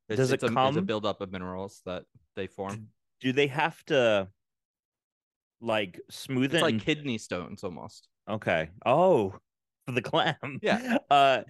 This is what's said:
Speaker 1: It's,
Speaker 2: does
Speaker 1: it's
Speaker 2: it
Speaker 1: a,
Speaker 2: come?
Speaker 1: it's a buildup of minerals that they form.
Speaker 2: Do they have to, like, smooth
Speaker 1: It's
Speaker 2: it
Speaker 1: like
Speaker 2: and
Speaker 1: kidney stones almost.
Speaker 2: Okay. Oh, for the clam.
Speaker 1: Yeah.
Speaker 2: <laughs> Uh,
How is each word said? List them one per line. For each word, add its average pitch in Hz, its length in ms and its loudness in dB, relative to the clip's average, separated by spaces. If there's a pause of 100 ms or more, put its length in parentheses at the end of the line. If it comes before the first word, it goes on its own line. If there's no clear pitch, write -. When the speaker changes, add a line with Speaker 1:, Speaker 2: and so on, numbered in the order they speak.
Speaker 1:
It's, 107 100 -4
Speaker 2:
does 127 140 2
Speaker 1:
it's 135 120 0
Speaker 2:
it 117 80 0
Speaker 1:
a, - 20 -4
Speaker 2:
come? 131 160 2
Speaker 1:
it's 143 80 -2
a - 60 0
buildup 104 360 -4
of 98 140 -8
minerals 92 520 -10
that 90 200 -8 (300)
they 98 120 -6
form. 104 440 -10 (280)
Speaker 2:
Do 127 140 0
they 143 140 4
have 151 380 -2
to, 110 460 2 (1300)
like, 107 380 -2 (100)
smooth 131 360 -2
Speaker 1:
It's 139 100 -2
Speaker 2:
it 165 60 4
Speaker 1:
like 156 120 2
Speaker 2:
and 107 80 -2
Speaker 1:
kidney 147 360 -2
stones 90 460 -8
almost. 87 440 -12 (220)
Speaker 2:
Okay. 90 400 0 (160)
Oh, 131 480 4 (520)
for 131 80 -10
the 120 80 2
clam. 147 600 -2
Speaker 1:
Yeah. 233 420 -2
Speaker 2:
<laughs> - 60 -20
Uh, 139 400 6